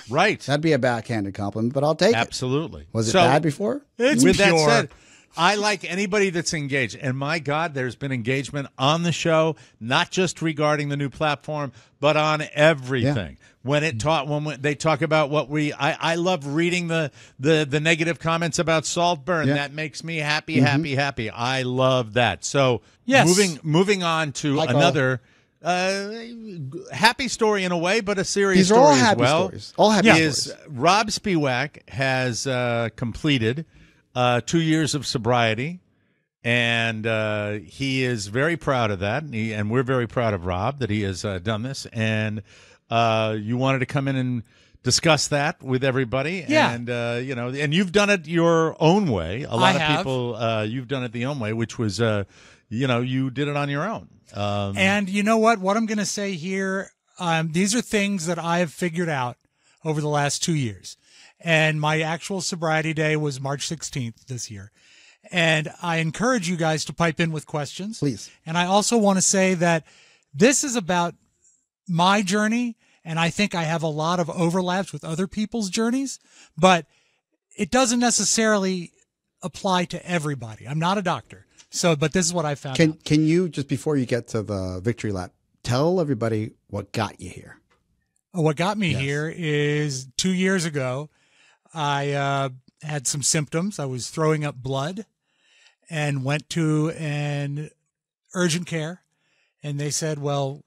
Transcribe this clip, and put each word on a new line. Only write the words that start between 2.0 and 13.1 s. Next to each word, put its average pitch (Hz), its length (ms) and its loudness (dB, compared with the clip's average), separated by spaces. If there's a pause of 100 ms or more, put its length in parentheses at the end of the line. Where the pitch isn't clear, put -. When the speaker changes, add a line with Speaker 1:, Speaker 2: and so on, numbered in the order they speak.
Speaker 2:
it. 113 40 0
Speaker 1:
Absolutely. 127 760 -4
Speaker 2:
Was 113 160 0
it - 20 0
Speaker 1:
So, 185 100 6
Speaker 2:
bad 151 200 6
before? 202 440 -2 (120)
Speaker 3:
It's 254 260 4
Speaker 1:
with 190 140 6
Speaker 3:
pure. 196 140 6
Speaker 1:
that 160 140 4
said, 147 240 4 (460)
I 175 200 4
like 208 280 0
anybody 196 460 0
that's 165 240 -4
engaged. 135 420 -2
And 131 220 -4
my 147 220 -4
God, 151 340 -2
there's 127 220 -4
been 139 160 -8
engagement 131 560 -4 (100)
on 151 240 2
the 170 100 2
show, 160 440 2 (240)
not 131 320 0
just 180 320 -2
regarding 151 460 0
the 143 80 -2
new 143 120 -2
platform, 147 640 -4 (280)
but 147 160 4
on 151 280 2 (100)
everything. 131 840 2